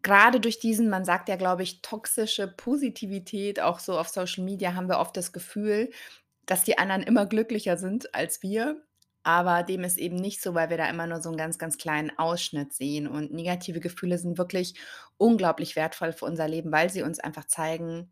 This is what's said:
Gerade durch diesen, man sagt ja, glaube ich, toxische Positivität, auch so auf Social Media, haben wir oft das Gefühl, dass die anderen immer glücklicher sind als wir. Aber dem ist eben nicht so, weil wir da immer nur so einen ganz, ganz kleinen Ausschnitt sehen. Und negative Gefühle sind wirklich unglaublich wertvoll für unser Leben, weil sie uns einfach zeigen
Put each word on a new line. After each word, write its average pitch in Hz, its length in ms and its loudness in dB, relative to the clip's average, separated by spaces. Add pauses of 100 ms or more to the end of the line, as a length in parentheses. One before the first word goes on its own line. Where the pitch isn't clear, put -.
Gerade 214 380 8
durch 226 200 0
diesen, 226 300 4
man 190 140 0
sagt 180 240 2
ja, 190 80 0
glaube 180 260 2
ich, 180 200 -6
toxische 214 680 -2
Positivität, 202 1120 -4
auch 175 200 2
so 180 200 -2
auf 170 80 -2
Social 185 380 -4
Media, 185 280 -2
haben 185 140 -4
wir 180 100 2
oft 175 200 0
das 180 160 -6
Gefühl, 208 580 -2 (540)
dass 180 180 2
die - 140 4
anderen 190 260 2
immer 214 220 4
glücklicher 214 500 0
sind 190 400 -6
als 160 260 -4
wir. 233 400 -2 (420)
Aber 175 380 4
dem 180 220 -2
ist 180 140 -2
eben 175 180 -4
nicht 196 260 -4
so, 180 140 -4
weil 165 140 2
wir 165 80 0
da 156 120 0
immer 165 160 -4
nur 170 160 -6
so 170 60 -8
einen 160 100 -4
ganz, 160 200 -4
ganz 160 200 -6
kleinen 151 400 -2
Ausschnitt 160 540 -2
sehen. 147 380 -4
Und 147 240 -6
negative 170 480 -4
Gefühle 180 360 -2
sind 175 200 -4
wirklich 180 380 -2 (420)
unglaublich 185 580 4
wertvoll 160 380 -2
für - 100 -10
unser 160 240 -2
Leben, 160 240 -4
weil 160 180 4
sie 190 120 -4
uns 160 180 -4
einfach - 260 -8
zeigen 165 680 -4